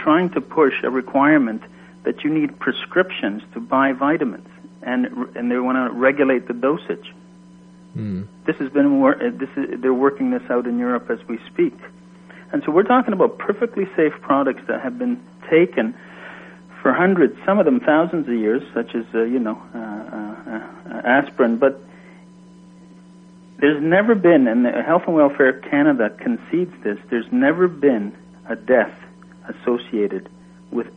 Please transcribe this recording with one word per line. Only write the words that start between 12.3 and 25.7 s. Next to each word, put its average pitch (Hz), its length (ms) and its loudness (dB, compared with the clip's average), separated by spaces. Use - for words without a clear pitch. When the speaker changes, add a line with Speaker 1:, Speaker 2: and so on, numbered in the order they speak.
Speaker 1:
And 147 140 -2
so - 80 -2
we're 180 100 6
talking 247 300 2
about 165 240 2
perfectly 202 480 -4
safe 151 280 2
products 135 460 0
that 113 120 -4
have 123 180 -8
been 123 240 -4
taken 175 440 2
for 127 120 2
hundreds, 175 520 2
some 202 140 2
of 185 60 4
them 131 160 2
thousands 160 480 0
of 120 60 -2
years, 110 280 0
such 117 220 -6
as, 117 100 -6
uh, 113 80 2
you 123 160 -2
know, 110 220 -4
uh, 117 40 -12
uh, 110 1160 -12
uh, 113 100 -10
aspirin. 123 520 2
But 135 240 0
there's 147 240 2
never 202 320 2
been, 170 320 6
and 120 200 2
Health 147 400 0
and 165 100 0
Welfare 139 380 4
Canada 143 560 0